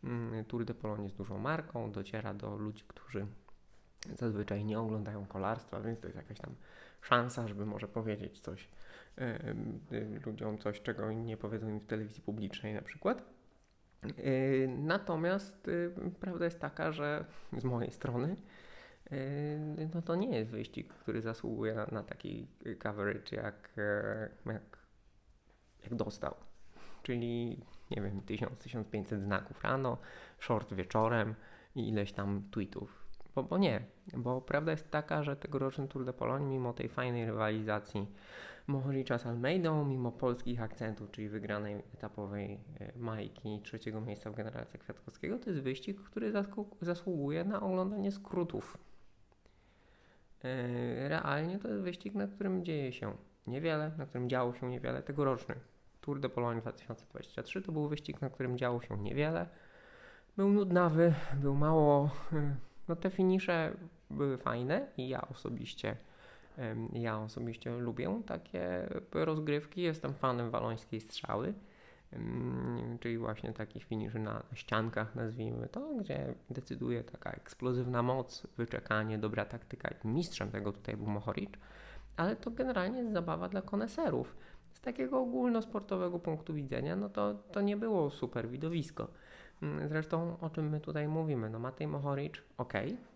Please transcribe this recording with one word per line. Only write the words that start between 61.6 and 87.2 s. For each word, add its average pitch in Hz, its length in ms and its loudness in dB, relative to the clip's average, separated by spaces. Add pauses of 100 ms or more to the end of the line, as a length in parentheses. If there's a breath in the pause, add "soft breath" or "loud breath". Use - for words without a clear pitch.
e, 147 220 4 (360 loud breath)
no 170 40 4
te 175 140 2
finisze 185 680 6 (320)
były 139 280 2
fajne 135 500 2 (100)
i 127 120 -2
ja - 180 -2
osobiście, 120 720 -2 (600 loud breath)
em, 113 360 -2
ja 113 260 0
osobiście 117 580 -4
lubię 127 480 0
takie - 640 -2 (220)
rozgrywki. 156 680 0
Jestem 156 320 0
fanem 120 380 2
walońskiej 113 500 -2
strzały, 123 520 -2 (580 loud breath)
em, 120 880 -2
czyli 117 180 -2
właśnie 113 360 -2
takich 110 300 -8
finiszy 110 360 -2
na 107 240 -2 (100)
ściankach, 110 600 0
nazwijmy 113 520 -2
to, 294 280 -4
gdzie 139 400 -2 (140)
decyduje 123 540 -2
taka - 280 -6
eksplozywna 123 720 0
moc, 127 440 0 (100)
wyczekanie, 110 600 2
dobra 107 280 2
taktyka. - 440 -6 (140)
I 110 40 2
mistrzem 110 440 2
tego 104 200 0
tutaj 107 260 -4
był 104 100 -2
Mohoric, 104 440 0 (680 loud breath)
ale 190 180 4
to - 160 -6
generalnie 233 480 0
jest 226 140 0
zabawa 170 360 0
dla 190 120 0
koneserów. 202 720 2 (380 loud breath)
Z - 80 -20
takiego 262 380 0
ogólnosportowego 220 1000 2
punktu 160 340 -2
widzenia, 139 420 0
no 202 140 0
to, 208 240 2